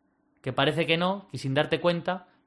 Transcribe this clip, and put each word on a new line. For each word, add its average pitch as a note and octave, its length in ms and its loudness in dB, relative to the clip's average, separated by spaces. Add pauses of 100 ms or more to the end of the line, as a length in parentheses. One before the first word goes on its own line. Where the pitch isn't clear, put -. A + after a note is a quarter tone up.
(420)
que C3 100 -6
parece C#3+ 340 2
que D#3+ 100 2
no, F#3 360 -2
que C3 60 -10
sin C3+ 160 -4
darte D3+ 260 2
cuenta, F3 480 -2 (180)